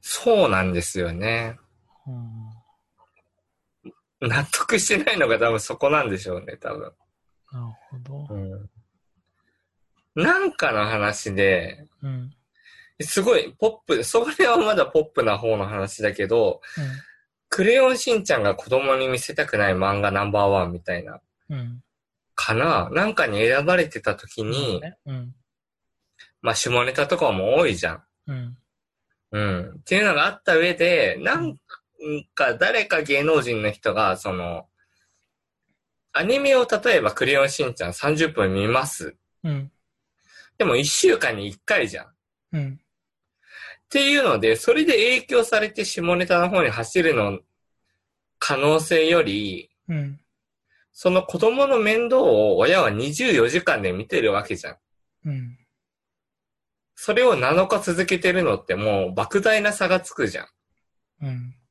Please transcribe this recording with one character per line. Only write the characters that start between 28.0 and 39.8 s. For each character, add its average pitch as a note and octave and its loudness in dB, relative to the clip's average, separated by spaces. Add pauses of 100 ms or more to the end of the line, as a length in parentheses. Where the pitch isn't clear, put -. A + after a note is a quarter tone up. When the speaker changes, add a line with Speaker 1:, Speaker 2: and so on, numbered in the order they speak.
Speaker 2:
う C#3+ -10
ん。 B2 -12 (720)
Speaker 1:
う G#2 -6
ん。 F#2+ -4
っ - -20
て - -2
い G3+ 2
う G#3+ 2
の F#3 2
が D3 2
あ F#3+ 0
っ G3+ -14
た F3 4
上 E3+ 4
で、 E3+ 2
な A#3 -2
ん E4+ -6 (720)
か B2 0
誰 G#3 0
か E3 -2
芸 C#3 0
能 D3+ 2
人 A#2 -2
の G#2+ 0
人 G#2 -4
が、 G2 0
そ G2 -6
の、 F2 -8 (1400)
ア D3 -2
ニ B3 0
メ C#4 4
を B3 4
例 A#3 2
え D3 4
ば G#2+ 0
ク - -2
レ C3+ 2
ヨ C#3 4
ン C#3 2
し C#3+ -4
ん A#2+ -6
ち - -6
ゃ F2 -4
ん F2+ -8
三 D3 -2
十 D#3+ 0
分 G2+ 0
見 G2 0
ま C3 0
す。 - -12 (280)
Speaker 2:
う E3 -4
ん。 C#3 -6 (840)